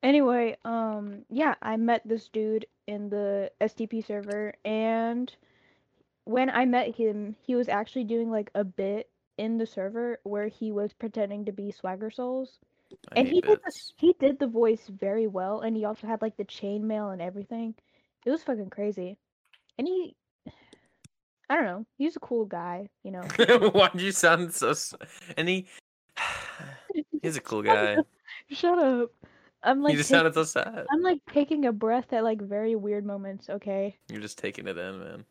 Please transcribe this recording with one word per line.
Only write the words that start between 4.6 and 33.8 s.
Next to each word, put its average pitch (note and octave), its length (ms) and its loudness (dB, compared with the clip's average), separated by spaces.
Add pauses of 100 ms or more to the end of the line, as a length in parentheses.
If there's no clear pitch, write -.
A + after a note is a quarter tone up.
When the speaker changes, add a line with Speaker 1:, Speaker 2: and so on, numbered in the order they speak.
Speaker 1:
and A3+ 680 0 (920)
when B3+ 240 2
I B3 160 2
met B3 300 2
him, G#3+ 460 -2
he B3+ 140 -2
was A#3+ 140 0
actually A3 340 -2
doing, A3+ 260 -2
like, G#3+ 260 -2
a G#3 80 2
bit G3 460 -4 (280)
in A3 200 -2
the A3+ 80 0
server A3+ 580 -6
where G#3 240 -4
he A3 240 -6
was G#3 220 -4
pretending G#3 520 -4
to G3+ 60 -6
be G3+ 200 -8
Swagger G3 400 -8
Souls. B3+ 480 -6 (520)
Speaker 2:
I - 80 0
Speaker 1:
And C4 80 4
Speaker 2:
hate C4+ 80 -2
Speaker 1:
he F4+ 60 6
did G#4 180 4
the, - 60 -20
Speaker 2:
bits. - 320 -12
Speaker 1:
he F4 220 6
did C#4 200 4
the C#4 80 2
voice A3+ 400 2
very G3+ 400 -2
well, G3 340 -4
and A3+ 140 -2
he G#3+ 100 -2
also G#3+ 200 -6
had, A3 160 -4
like, A3 160 -4
the G3+ 80 -6
chainmail G#3 680 -4
and F#3 80 -8
everything. G3+ 520 -8 (520)
It A#3+ 60 2
was D#4+ 120 -2
fucking G#3 260 -4
crazy. G3+ 480 -6 (600)
And C4 100 -2
he, F#4 280 -4 (1300)
I C4+ 60 2
don't D#4 100 2
know, G3 200 -4 (120)
he's D#4 180 0
a - 60 -8
cool A3+ 240 -2
guy, F3+ 440 -8 (140)
you G3 80 -10
know? F3+ 100 -10
Speaker 2:
<laughs> G#3+ 520 6
Why'd F#3 260 6
you F#3+ 120 0
sound E3+ 420 4
so - 180 0
s-, - 220 -4 (420)
and E3 140 0
he, F#3 160 0 (500)
<sighs> - 1080 -6
he's D#3+ 160 -2
a - 40 -6
cool G#2+ 220 -4
Speaker 1:
<laughs> - 0 -
Shut G#2 120 6
Speaker 2:
guy. G#2 200 4
Speaker 1:
up. D4+ 120 2 (420)
Shut F4 300 2
up. B3 300 2 (560)
I'm, C4+ 140 4
Speaker 2:
You C#4+ 60 -2
Speaker 1:
like, D4 120 4
Speaker 2:
just D3 120 0
sounded D#3+ 240 8
Speaker 1:
taking, D#3+ 120 4
Speaker 2:
so - 160 -2
sad. - 300 -6
Speaker 1:
I'm, D4+ 100 2
like, F4+ 180 2 (140)
taking D4 320 2
a A#3+ 80 4
breath A3+ 400 0
at, A3+ 100 2
like, A3 180 0
very G#3 340 -2
weird G#3 300 -2
moments, G3 440 -8
okay? G3 480 -4 (120)